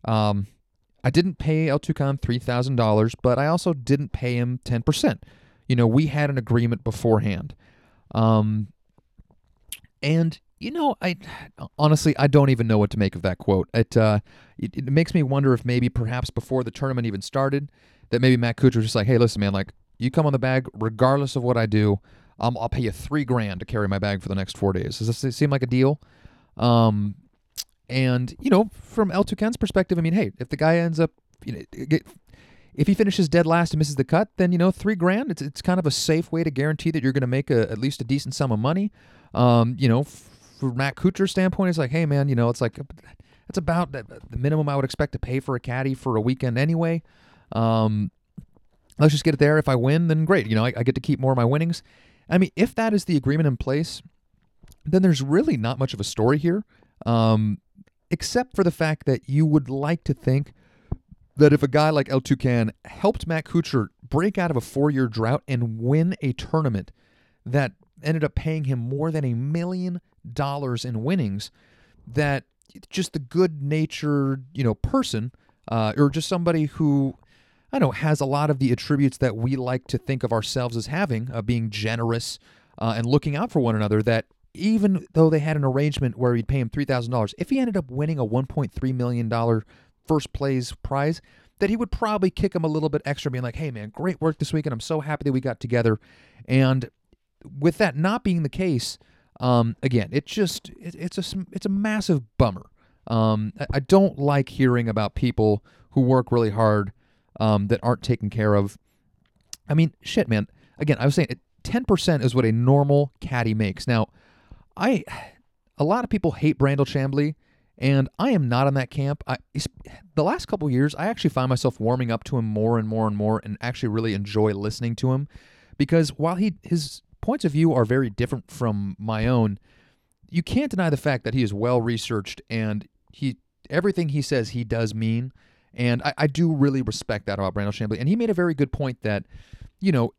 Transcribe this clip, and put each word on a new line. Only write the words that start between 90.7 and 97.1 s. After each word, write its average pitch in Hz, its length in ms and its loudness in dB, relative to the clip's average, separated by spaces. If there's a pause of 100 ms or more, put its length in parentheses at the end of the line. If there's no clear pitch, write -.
prize, 143 380 -2 (380)
that 202 100 2
he 220 60 0
would 226 160 -4
probably 208 380 0
kick - 240 -2
him 165 100 -2
a 160 40 0
little 156 220 -2
bit 147 160 -2
extra, 139 260 -4
being 127 120 -6
like, 120 120 -6
"Hey, 156 160 -8
man, 107 180 -12
great 170 320 -6
work 156 160 0
this - 160 -4
weekend. 151 200 -2
I'm 117 60 -6
so 156 220 -4
happy 151 220 -6
that 139 80 0
we 131 100 0
got 131 180 -6
together." 113 400 2 (460)
And 131 440 2 (680)